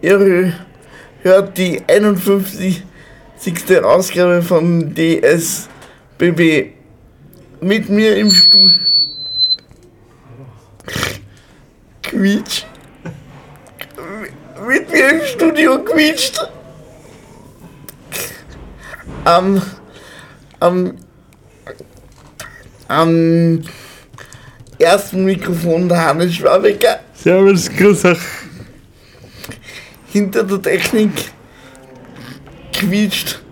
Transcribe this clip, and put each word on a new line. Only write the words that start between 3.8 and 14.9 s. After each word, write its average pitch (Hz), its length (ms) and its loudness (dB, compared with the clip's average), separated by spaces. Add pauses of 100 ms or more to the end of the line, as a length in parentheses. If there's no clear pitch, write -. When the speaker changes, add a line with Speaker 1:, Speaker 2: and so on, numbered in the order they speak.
Speaker 1:
Ausgabe 175 560 2
von 170 520 0
D 160 280 0
S 165 480 0 (480)
B 175 140 2
B. 160 400 0 (880)
Mit 202 280 -2
mir 208 280 2
im 208 140 0
Stu-, - 400 4 (3250)
Quietsch. 202 600 -2 (2000)
Mit 269 240 -2